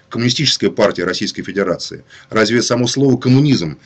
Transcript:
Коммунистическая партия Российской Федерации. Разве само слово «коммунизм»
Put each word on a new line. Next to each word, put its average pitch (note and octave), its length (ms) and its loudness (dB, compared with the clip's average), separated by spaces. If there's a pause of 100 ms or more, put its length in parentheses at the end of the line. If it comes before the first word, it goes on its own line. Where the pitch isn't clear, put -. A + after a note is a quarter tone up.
Коммунистическая A#2+ 600 0
партия F2+ 340 0
Российской F2+ 400 -6
Федерации. F2+ 600 -4 (260)
Разве A2 320 2
само A#2+ 260 0
слово C3+ 300 2
«коммунизм» B2+ 680 2